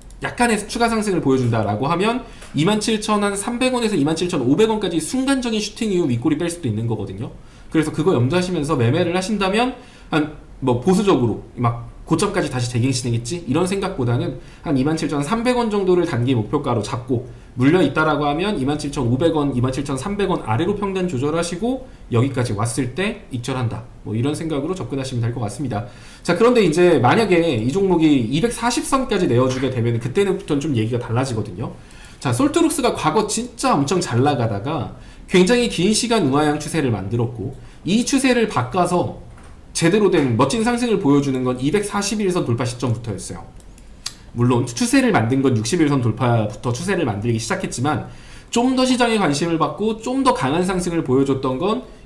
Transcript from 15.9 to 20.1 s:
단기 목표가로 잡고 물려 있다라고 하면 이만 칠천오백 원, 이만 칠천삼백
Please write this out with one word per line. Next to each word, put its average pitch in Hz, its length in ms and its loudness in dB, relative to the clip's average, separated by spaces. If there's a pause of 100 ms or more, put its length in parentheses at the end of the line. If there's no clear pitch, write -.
단기 123 300 0
목표가로 117 480 0
잡고 - 460 -4 (260)
물려 143 260 4
있다라고 147 460 2
하면 175 340 0
이만 147 180 0
칠천오백 143 560 0
원, 143 220 0
이만 127 160 0
칠천삼백 156 560 -2